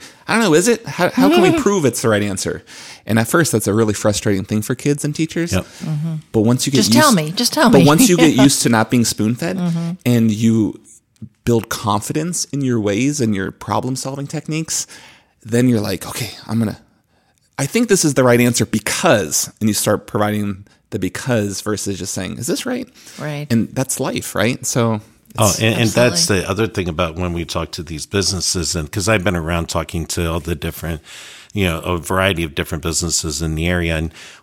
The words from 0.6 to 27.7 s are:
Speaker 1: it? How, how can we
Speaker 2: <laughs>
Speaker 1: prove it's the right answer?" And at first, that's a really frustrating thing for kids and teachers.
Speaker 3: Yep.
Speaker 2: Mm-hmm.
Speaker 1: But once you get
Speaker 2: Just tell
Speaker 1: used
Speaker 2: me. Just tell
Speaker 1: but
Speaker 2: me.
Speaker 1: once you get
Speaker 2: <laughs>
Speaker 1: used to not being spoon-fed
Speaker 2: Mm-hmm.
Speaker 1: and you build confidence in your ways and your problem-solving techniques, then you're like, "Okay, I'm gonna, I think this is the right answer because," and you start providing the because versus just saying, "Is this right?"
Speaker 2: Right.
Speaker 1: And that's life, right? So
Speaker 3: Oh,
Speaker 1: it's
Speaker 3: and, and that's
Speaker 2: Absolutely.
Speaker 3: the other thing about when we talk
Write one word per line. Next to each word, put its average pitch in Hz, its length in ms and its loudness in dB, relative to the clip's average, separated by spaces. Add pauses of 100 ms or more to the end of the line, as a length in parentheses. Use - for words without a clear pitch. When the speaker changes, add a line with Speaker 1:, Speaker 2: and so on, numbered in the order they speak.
Speaker 1:
it? - 160 0
How, - 240 -2
how 277 220 4
can 349 100 6
we 370 120 6
Speaker 2:
<laughs> 320 100 0
Speaker 1:
prove 196 240 2
it's 113 160 -2
the 117 80 2
right 104 120 2
answer?" 90 400 -4 (440)
And 107 120 2
at 113 100 0
first, 170 240 2
that's 110 140 0
a 101 60 2
really 107 220 2
frustrating 104 500 0
thing 107 160 -2
for 113 140 -4
kids 143 320 -2
and 147 80 -4
teachers. 170 380 -4
Speaker 3:
Yep. 185 120 0 (200)
Speaker 2:
Mm-hmm. 156 300 -4 (180)
Speaker 1:
But 113 100 2
once 120 240 2
you 139 60 -2
get 139 60 2
Speaker 2:
Just 180 140 2
tell 302 120 6 (100)
Speaker 1:
used - 20 6
Speaker 2:
me. 156 160 0
Just 233 220 -4
tell 294 160 4
Speaker 1:
but 220 80 8
Speaker 2:
me. 170 80 8
Speaker 1:
once 185 240 6
you 175 80 4
get 165 180 6
Speaker 2:
<laughs> 131 120 8
Speaker 1:
used 139 140 0
to - 60 2
not 113 220 2
being 120 160 4
spoon-fed 127 500 -2
Speaker 2:
Mm-hmm. 170 340 -2 (140)
Speaker 1:
and 117 260 4
you 110 500 0 (680)
build 117 240 2
confidence 143 760 -4
in 139 140 -6
your 127 180 0
ways 117 440 0
and 110 120 0
your 95 180 -4
problem-solving 131 760 -6
techniques, 160 600 -6 (560)
then 120 240 2
you're 117 140 2
like, 101 260 -6
"Okay, - 260 -10 (140)
I'm 110 120 -2
gonna, 107 200 -2 (800)
I 139 60 -2
think 226 240 0
this 196 160 4
is 151 100 2
the 131 100 4
right 120 160 6
answer 120 260 2
because," 107 840 0 (100)
and 110 100 2
you - 20 2
start 101 340 0
providing 104 600 -2 (240)
the 113 100 -6
because 101 640 -2
versus 101 360 -4
just 90 160 -8
saying, 90 240 -8
"Is 120 80 -8
this 277 200 -4
right?" 254 220 -6 (300)
Speaker 2:
Right. 147 320 -8
Speaker 1:
And 117 240 2
that's - 260 -4
life, - 340 -6
right? 110 320 -2
So 113 340 0 (380)
Speaker 3:
Oh, 110 120 4
Speaker 1:
it's 85 100 -2
Speaker 3:
and, 110 140 2
and 113 160 2
that's 120 220 4 (100)
Speaker 2:
Absolutely. 92 220 2
Speaker 3:
the 87 60 -4
other 104 160 0
thing 92 220 -4
about 82 280 -2
when 90 160 -4
we 85 120 -4
talk 82 280 -6